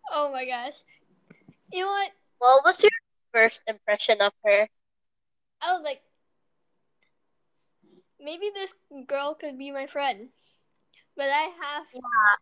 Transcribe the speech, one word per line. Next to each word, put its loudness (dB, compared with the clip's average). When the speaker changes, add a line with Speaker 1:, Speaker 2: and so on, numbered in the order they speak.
Speaker 1:
Oh -2
my -6
gosh. -10
You -6
know -4
what? -4
Speaker 2:
What 6
was 4
your 8
first 2
impression 0
of 4
her? 4
Speaker 1:
I -2
was -4
like, -8
"Maybe -8
this -10
girl -6
could -12
be -14
my -10
friend." -6
But -4
I -2
have -8
Speaker 2:
Yeah. 2